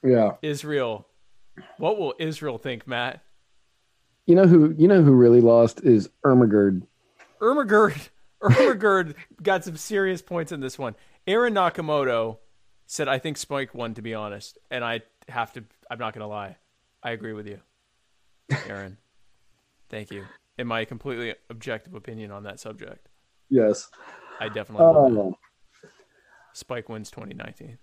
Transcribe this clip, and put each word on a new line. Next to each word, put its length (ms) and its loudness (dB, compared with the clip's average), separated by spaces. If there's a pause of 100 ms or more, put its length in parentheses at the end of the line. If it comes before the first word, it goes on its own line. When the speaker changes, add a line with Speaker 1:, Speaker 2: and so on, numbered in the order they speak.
Speaker 1:
Yeah. 380 2
Speaker 2:
Israel. 640 -6 (720)
What 220 -2
will 180 -4
Israel 400 -8
think, 300 -12
Matt? 360 -8 (1000)
Speaker 1:
You 100 6
know 100 6
who, 320 6
you 120 6
know 120 6
who 120 6
really 280 8
lost 420 4
is 260 4 (160)
Ermagerd. 580 4 (580)
Speaker 2:
Ermagerd. 680 0 (140)
<laughs> 200 -20
Ermagerd 720 2 (260)
got 220 -2
some 140 -14
serious 440 -4
points 300 -10
in 80 -12
this 180 -12
one. 180 -10 (300)
Aaron 300 0
Nakamoto 840 -2 (480)
said, 220 -6
"I 120 -2
think 180 -10
Spike 360 -10
won, 220 -10
to 80 -16
be 100 -10
honest." 460 -14 (100)
And 140 -8
I 180 -6 (280)
have 240 -8
to, 100 -18 (260)
I'm 80 -12
not 160 -10
gonna 140 -14
lie. 300 -14 (440)
I 100 -10
agree 220 -12
with 140 -14
you, 120 -18 (1080)
Aaron. 300 -14 (460)
<laughs> 460 -20
Thank 220 -16
you. 140 -16 (340)
In 80 -8
my 180 -6
completely 480 -10 (160)
objective 460 -12
opinion 340 -16
on 140 -18
that 160 -18
subject. 480 -20 (420)
Speaker 1:
Yes. 400 0 (520)
Speaker 2:
I 80 -10
definitely 360 2
won 300 6
that. 60 0
Speaker 1:
Oh. 160 -6 (1160)
Speaker 2:
Spike 360 -14
wins 200 -14
twenty 240 -18
nineteen. 500 -18